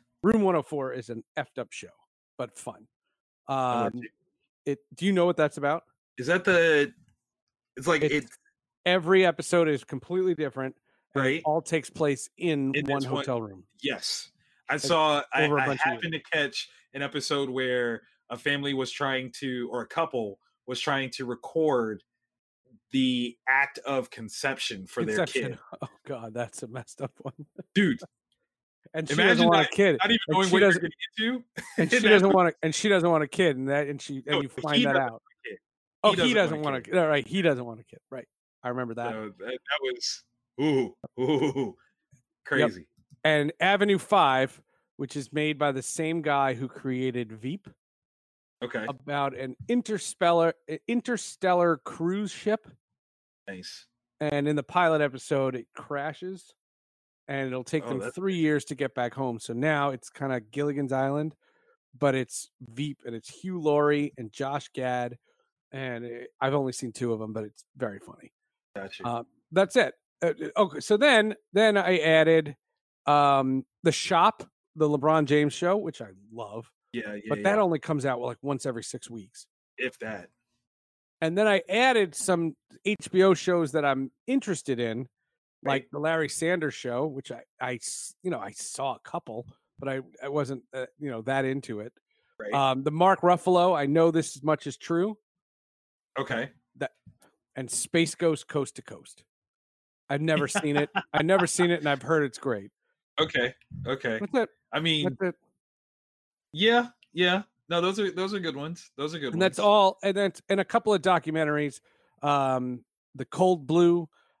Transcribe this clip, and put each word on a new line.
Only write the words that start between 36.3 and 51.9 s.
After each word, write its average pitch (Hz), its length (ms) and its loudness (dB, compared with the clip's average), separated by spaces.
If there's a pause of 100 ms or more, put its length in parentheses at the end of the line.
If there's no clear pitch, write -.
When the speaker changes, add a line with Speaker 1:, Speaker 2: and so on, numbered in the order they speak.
Speaker 2:
doesn't - 20 2
Speaker 1:
doesn't 165 260 2
Speaker 2:
want 151 40 -2
a 143 60 0
Speaker 1:
want 135 40 -2
a 123 60 -4
Speaker 2:
kid. - 100 -16
Speaker 1:
kid. 180 80 4
All 160 80 4
right, 147 200 2
he 185 140 -2
doesn't 135 240 2
want 113 140 -14
a - 40 -20
kid. - 160 -20 (100)
Right. 127 180 -14 (360)
I 123 60 -4
remember 123 260 -4
that. 120 160 -6
Speaker 2:
So 107 280 -8
that, 95 80 -14
that 135 340 -6
was, 127 420 -6 (380)
ooh, 135 340 0 (260)
ooh, 139 460 0
Speaker 1:
Yep. 92 80 -12 (720)
Speaker 2:
crazy. - 420 -2 (360)
Speaker 1:
And 151 360 2
Avenue 196 400 4
Five, 139 640 2 (360)
which 143 180 -8
is 139 160 -8
made 151 260 -2
by 143 140 0
the 131 120 -6
same 160 380 -4
guy 139 340 2
who 127 120 -6
created 127 640 -4
Veep. 127 380 -10 (920)
Speaker 2:
Okay. 117 260 -6
Speaker 1:
About 139 480 -4
an 127 180 -10 (140)
interstellar, 175 840 0 (160)
i-, 160 180 -8
interstellar 185 920 0
cruise 185 540 -4